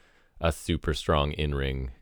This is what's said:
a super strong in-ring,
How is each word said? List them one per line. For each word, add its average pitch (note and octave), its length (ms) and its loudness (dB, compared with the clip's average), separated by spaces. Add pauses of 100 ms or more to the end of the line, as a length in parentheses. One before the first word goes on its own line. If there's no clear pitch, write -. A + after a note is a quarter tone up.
(420)
a E2 100 4
super - 420 -2
strong D2 400 2
in-ring, C#2 580 -2 (100)